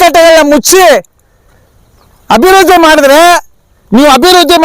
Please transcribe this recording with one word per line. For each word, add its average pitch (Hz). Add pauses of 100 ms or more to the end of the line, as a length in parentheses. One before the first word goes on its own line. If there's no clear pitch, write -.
ಕಟ್ಟೆಗಳನ್ನ 330
ಮುಚ್ಚಿ 359 (1500)
ಅಭಿವೃದ್ಧಿ 359 (100)
ಮಾಡಿದ್ರೆ, 302 (760)
ನೀವು 285
ಅಭಿವೃದ್ಧಿ 349